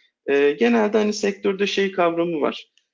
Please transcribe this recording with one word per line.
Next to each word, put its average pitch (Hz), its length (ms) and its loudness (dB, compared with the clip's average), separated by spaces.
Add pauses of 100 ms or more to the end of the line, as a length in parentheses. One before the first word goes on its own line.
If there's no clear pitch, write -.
(260)
E, 143 260 2
genelde 220 460 2
hani 214 140 0
sektörde 202 540 -2
şey 196 260 -2
kavramı 170 480 0
var. 117 300 -6 (240)